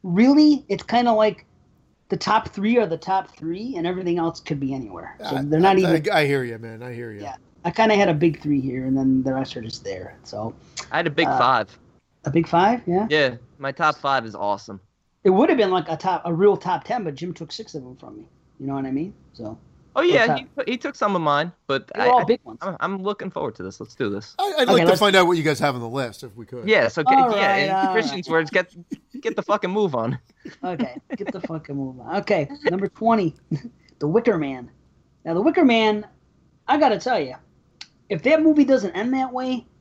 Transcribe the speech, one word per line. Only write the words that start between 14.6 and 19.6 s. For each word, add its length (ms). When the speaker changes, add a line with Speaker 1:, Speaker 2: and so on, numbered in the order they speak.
Speaker 1:
It 60
would 200
have 100
been 100
like 180
a 100
top, 280
a 80
real 240
top 260
ten, 200
but 100
Jim 200
took 180
six 240
of 80
them 120
from 220
me. 80
You 80
know 60
what 120
I 60
mean? 220
So. 240